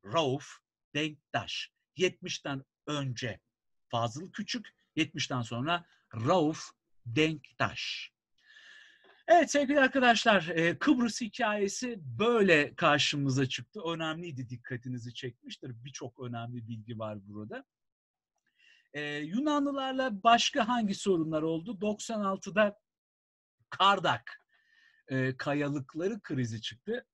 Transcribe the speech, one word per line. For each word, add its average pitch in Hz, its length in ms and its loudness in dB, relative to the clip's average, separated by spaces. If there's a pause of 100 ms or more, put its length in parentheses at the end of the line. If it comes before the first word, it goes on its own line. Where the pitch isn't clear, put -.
Rauf 139 540 -2 (360)
Denktaş. 147 760 -6 (240)
Yetmişten 160 680 -4 (220)
önce 131 540 -6 (480)
Fazıl 120 440 -4
Küçük, - 420 -8 (220)
yetmişten 139 460 -4
sonra 135 420 -4 (300)
Rauf 156 560 2 (360)
Denktaş. - 1080 -2 (1120)
Evet 330 220 8
sevgili 285 300 4
arkadaşlar, 233 680 4
e, 165 300 2
Kıbrıs 247 420 2
hikayesi 214 760 -2
böyle 165 760 4
karşımıza 139 720 2
çıktı. 135 340 -10
Önemliydi, 160 680 -6
dikkatinizi 120 680 -10
çekmiştir. 127 720 -14
Birçok 135 360 -14
önemli 120 480 -10
bilgi 110 300 -10
var 107 200 -8 (100)
burada. 107 360 -12 (1300)
E, 147 240 -6
Yunanlılarla 262 1080 -2
başka 233 460 4
hangi 220 260 0
sorunlar 160 480 0
oldu? 165 380 -4
Doksan 214 400 -4
altıda 196 580 0 (920)
Kardak, 180 680 2 (680)
e, 131 280 0
kayalıkları 147 840 -2
krizi 117 420 -4
çıktı. 214 520 -8